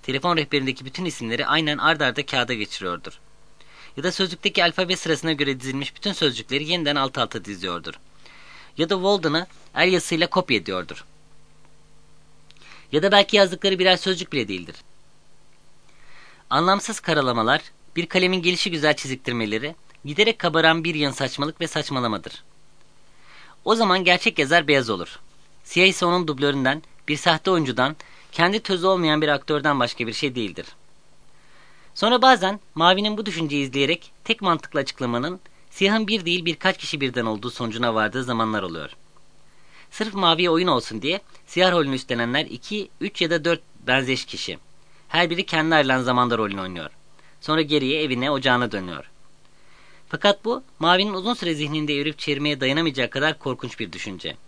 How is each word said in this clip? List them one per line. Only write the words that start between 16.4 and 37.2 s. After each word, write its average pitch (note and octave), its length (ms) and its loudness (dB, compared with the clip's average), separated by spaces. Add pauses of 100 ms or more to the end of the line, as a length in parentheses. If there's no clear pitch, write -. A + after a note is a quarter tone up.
Anlamsız F#3+ 500 0
karalamalar, B2+ 600 2 (340)
bir E3+ 100 -4
kalemin F#3 360 2
gelişigüzel E3 540 0
çiziktirmeleri, B2 800 -4 (300)
giderek G#3 340 0
kabaran D#3+ 460 2
bir E3+ 100 -2
yığın C#3+ 160 0
saçmalık C#3 500 -4
ve E3+ 60 -2
saçmalamadır. B2 760 -4 (1200)
O G#3+ 100 4
zaman F#3+ 300 4
gerçek F3+ 340 4
yazar D3+ 300 4
beyaz C3 220 4
olur. F2+ 280 -4 (460)
Siyah F3+ 220 2
ise F3+ 200 2
onun F3 220 2
dublöründen, C#3 540 0 (260)
bir D3 80 -2
sahte E3 340 2
oyuncudan, B2+ 460 2 (360)
kendi F#3 280 2
tözü F#3 260 -2
olmayan D#3+ 360 4
bir D3+ 60 2
aktörden C#3+ 520 0
başka A#2 260 -2
bir A2+ 60 -6
şey C3 220 -4
değildir. F#2+ 320 -6 (1300)
Sonra A#3 280 2
bazen G#3 380 4 (140)
Mavi'nin G3 440 4
bu G#3+ 80 -4
düşünceyi D3+ 380 -2
izleyerek C#3 480 -2 (120)
tek A3 180 -2
mantıklı D#3+ 380 0
açıklamanın C3+ 600 -4 (300)
Siyah'ın G3 380 2
bir G#3 160 -2
değil F3 200 0
birkaç F3 340 0
kişi - 220 -8
birden B2 260 0